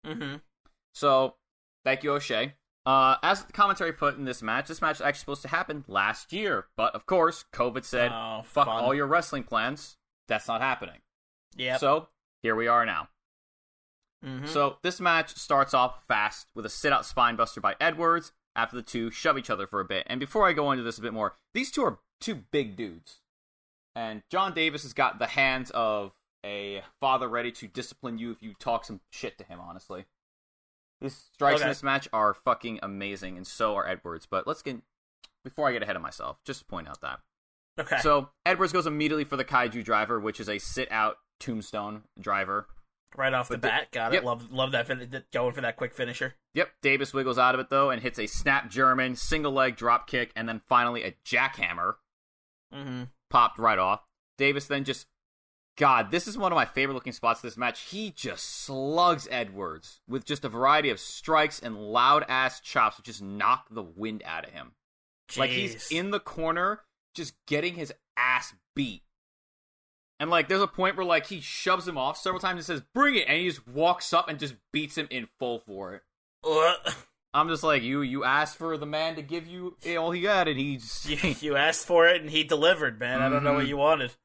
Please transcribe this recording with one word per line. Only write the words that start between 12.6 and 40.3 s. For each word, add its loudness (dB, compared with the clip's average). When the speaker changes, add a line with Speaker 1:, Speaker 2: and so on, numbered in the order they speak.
Speaker 2:
are 6
now. -4
Speaker 1:
Mm-hmm. -10
Speaker 2:
So, 0
this -4
match 2
starts 2
off 2
fast -2
with -10
a -8
sit-out 0
spine 2
buster 0
by 0
Edwards 2
after -2
the -8
two -4
shove 0
each -8
other -2
for -4
a -2
bit. -4
And -4
before 2
I 4
go 0
into -2
this -6
a -12
bit -6
more, -4
these -4
two 0
are 0
two -6
big -4
dudes. -12
And -8
John 0
Davis 0
has -12
got 2
the 0
hands 0
of 0
a -8
father 2
ready -4
to -16
discipline -10
you -8
if -12
you -16
talk -2
some -12
shit -10
to -18
him, -18
honestly. -14
These -12
strikes 4
in 2
Speaker 1:
Okay. 2
Speaker 2:
this -6
match -2
are 4
fucking -2
amazing, -8
and -14
so 0
are -2
Edwards. -8
But -4
let's -6
get, -8
before 0
I 2
get -2
ahead -4
of -6
myself, -10
just -12
point -10
out -14
that. -10
Speaker 1:
Okay. -2
Speaker 2:
So, 4
Edwards 2
goes 2
immediately 0
for -6
the -2
Kaiju 0
Driver, 0
which -4